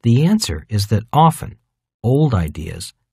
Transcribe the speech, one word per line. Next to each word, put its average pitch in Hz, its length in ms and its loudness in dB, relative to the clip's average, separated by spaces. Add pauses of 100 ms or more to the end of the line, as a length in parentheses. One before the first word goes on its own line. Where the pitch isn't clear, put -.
The 120 240 4
answer 185 420 -2
is 104 200 -2
that 107 240 0
often, 156 440 2 (460)
old 135 320 2
ideas 82 580 -6 (200)